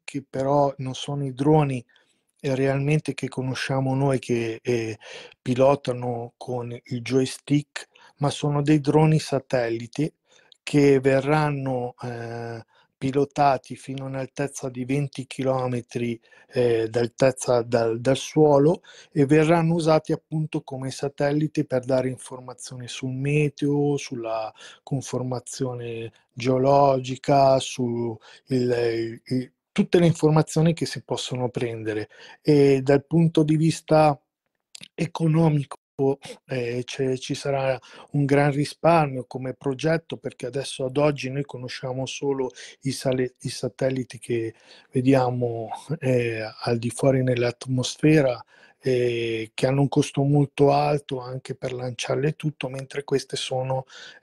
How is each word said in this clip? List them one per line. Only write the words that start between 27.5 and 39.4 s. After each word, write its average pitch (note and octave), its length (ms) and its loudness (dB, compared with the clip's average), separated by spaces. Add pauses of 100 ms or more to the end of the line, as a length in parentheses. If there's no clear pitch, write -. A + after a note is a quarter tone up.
su A#2 560 -4 (340)
il, A#2+ 760 -2
il, B2+ 260 -4 (200)
tutte G3 280 2
le E3+ 60 4
informazioni D#3+ 680 2
che D#3 120 -6
si - 180 -8
possono B2+ 460 -4
prendere. A2 600 -6 (320)
E C#3 420 6
dal C#3 220 4
punto D#3+ 380 2
di D3+ 140 2
vista D#3 580 2 (800)
economico, D#3+ 840 0 (680)
eh, B2 360 -4
c'è, C3 340 -4
ci C#3 180 -6
sarà C3+ 440 -2 (320)
un C#3+ 140 0
gran C#3+ 260 4
risparmio C#3+ 760 0
come C3 280 -10